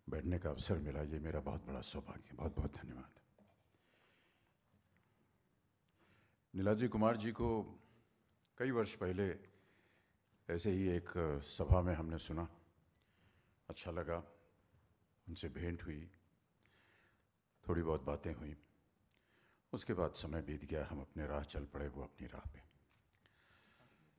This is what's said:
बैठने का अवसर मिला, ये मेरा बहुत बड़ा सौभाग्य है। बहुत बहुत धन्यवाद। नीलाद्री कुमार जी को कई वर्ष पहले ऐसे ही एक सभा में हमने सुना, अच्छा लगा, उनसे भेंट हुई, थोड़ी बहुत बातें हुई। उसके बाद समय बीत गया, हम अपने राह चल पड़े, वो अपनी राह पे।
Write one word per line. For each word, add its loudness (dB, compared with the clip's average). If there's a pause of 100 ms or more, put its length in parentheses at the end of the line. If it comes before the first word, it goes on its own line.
बैठने 0
का 0
अवसर 0
मिला, -2
ये -2
मेरा -2
बहुत -4
बड़ा -4
सौभाग्य -10
है। -12
बहुत -2
बहुत -2
धन्यवाद। -12 (3500)
नीलाद्री 6
कुमार 6
जी -2
को 0 (800)
कई 2
वर्ष 4
पहले 2 (1120)
ऐसे 2
ही 4
एक 2 (400)
सभा 6
में 4
हमने -2
सुना, -4 (1200)
अच्छा -8
लगा, 0 (1120)
उनसे -6
भेंट -4
हुई, -8 (1600)
थोड़ी 4
बहुत 2
बातें -2
हुई। -8 (1160)
उसके 0
बाद 2
समय -2
बीत -6
गया, -2
हम -4
अपने -6
राह 0
चल -6
पड़े, -6
वो -8
अपनी -12
राह -12
पे। -18 (1600)